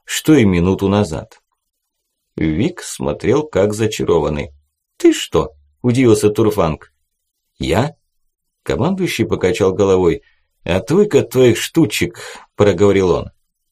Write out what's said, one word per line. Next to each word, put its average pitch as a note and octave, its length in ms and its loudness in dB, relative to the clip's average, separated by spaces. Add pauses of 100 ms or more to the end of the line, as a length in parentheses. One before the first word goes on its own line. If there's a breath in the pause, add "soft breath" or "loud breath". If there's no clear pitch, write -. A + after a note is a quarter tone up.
что - 300 0
и B2+ 100 4
минуту F#2+ 440 0
назад. G2 520 -2 (960)
Вик E2 460 -2
смотрел, - 600 -4
как G#2 280 0
зачарованный. E2+ 800 -2 (440)
"Ты E4 160 4
что?" - 400 -4 (300)
удивился A#2+ 480 2
Турфанг. G2 640 -2 (680)
"Я?" G2 360 -2 (680)
Командующий E3+ 640 -4
покачал F#2+ 460 0
головой. F#2 500 2 (420)
"Отвык D3 500 0
от B2 160 2
твоих B2 280 4
штучек", - 640 -2 (360 loud breath)
проговорил G2 540 2
он. C#2 200 -2 (420)